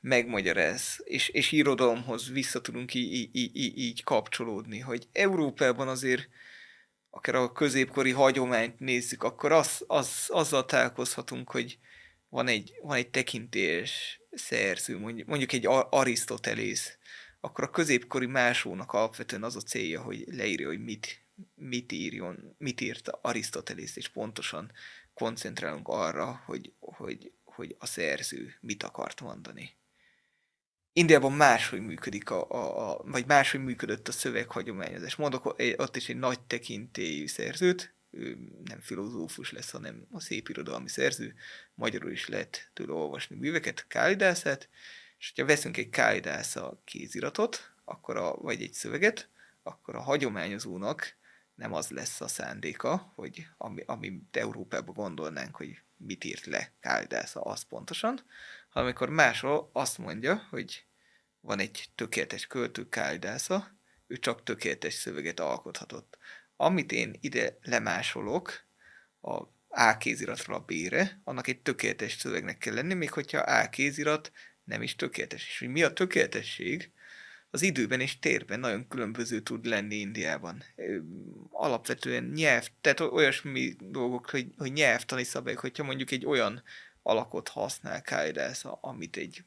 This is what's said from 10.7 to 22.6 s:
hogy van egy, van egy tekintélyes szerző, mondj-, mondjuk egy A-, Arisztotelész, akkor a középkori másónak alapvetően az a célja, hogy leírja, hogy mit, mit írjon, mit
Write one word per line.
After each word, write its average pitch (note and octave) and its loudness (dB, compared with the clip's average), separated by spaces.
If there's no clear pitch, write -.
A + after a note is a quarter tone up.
hogy B2 -4
van B2 2
egy, A2 0
van C#3 0
egy B2 0
tekintélyes A2 -2
szerző, G#2 -2
mondj-, A2+ -8
mondjuk C#3 0
egy B2 2
A-, C3 6
Arisztotelész, A2 2
akkor - -4
a C#3 -2
középkori C3 2
másónak A#2+ 2
alapvetően A2 0
az A#2+ -6
a - -6
célja, F2+ -2
hogy - -8
leírja, G2+ 0
hogy F#2+ -4
mit, A2 -8
mit B2 -6
írjon, - -6
mit C3+ -4